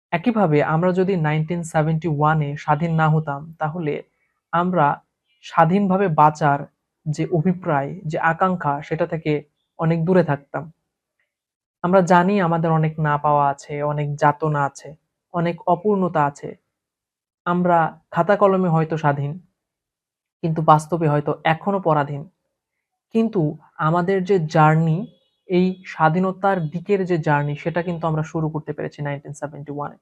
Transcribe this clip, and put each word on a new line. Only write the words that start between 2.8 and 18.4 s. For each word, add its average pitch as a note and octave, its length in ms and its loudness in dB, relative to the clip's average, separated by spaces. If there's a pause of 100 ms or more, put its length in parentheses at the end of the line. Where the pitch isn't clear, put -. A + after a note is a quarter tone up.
না D#3 140 2
হতাম, D#3 500 -2
তাহলে D#3 440 -4 (500)
আমরা E3+ 480 2 (420)
স্বাধীনভাবে F#3+ 680 2
বাঁচার D3+ 500 4 (480)
যে D#3 260 -4
অভিপ্রায়, E3 720 -2
যে D#3 140 -6
আকাঙ্ক্ষা, E3 640 0
সেটা E3 240 -4
থেকে D#3 380 -4 (340)
অনেক E3 260 0
দূরে F3+ 200 4
থাকতাম। C#3+ 480 -6 (1080)
আমরা F#3 180 4
জানি F#3 400 4
আমাদের E3 300 0
অনেক D#3+ 300 0
না D3 180 0
পাওয়া D3 300 2
আছে, D3 340 -6
অনেক D3 340 -4
যাতনা D3 480 0
আছে, C#3+ 320 -10 (360)
অনেক E3+ 240 -2 (100)
অপূর্ণতা F3 580 0
আছে। C#3+ 320 -6 (880)
আমরা F3 340 2 (320)
খাতা F3+ 260 2
কলমে F#3+ 320 2